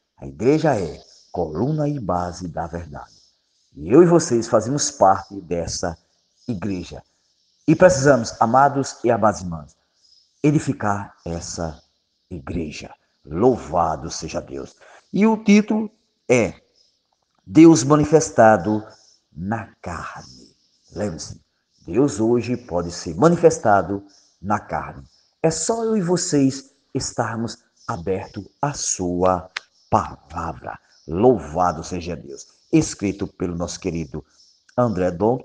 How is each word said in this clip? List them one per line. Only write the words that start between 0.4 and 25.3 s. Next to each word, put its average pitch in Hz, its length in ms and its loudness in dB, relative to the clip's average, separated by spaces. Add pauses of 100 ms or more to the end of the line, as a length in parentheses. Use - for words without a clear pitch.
é 80 240 -8 (300)
coluna 113 560 -4
e 147 120 -4
base 90 500 -6
da 80 180 -8
verdade. 80 500 -14 (600)
E 156 160 -6
eu 156 80 10
e 180 60 8
vocês 156 400 2
fazemos 120 420 0
parte 98 500 0
dessa 85 560 -6 (520)
igreja. 92 560 -8 (640)
E 160 80 4
precisamos, 135 640 4
amados 131 640 2
e 117 80 2
amadas 104 300 2
irmãs, 80 340 -12 (680)
edificar 123 840 -2
essa 82 560 -8 (480)
igreja. 78 640 -10 (320)
Louvado 82 840 0
seja 82 320 -10
Deus. - 340 -14 (380)
E 196 140 2
o 220 160 2
título 214 480 2 (360)
é 110 280 2 (880)
Deus 151 380 8
manifestado 113 1000 4 (480)
na 101 360 -8 (120)
carne. - 760 -14 (400)
Lembre-se, 92 440 -8 (460)
Deus 113 340 0
hoje 117 380 0
pode 85 340 -6
ser 85 240 -10
manifestado 107 880 2 (380)
na 104 180 -4
carne. 76 460 -12 (380)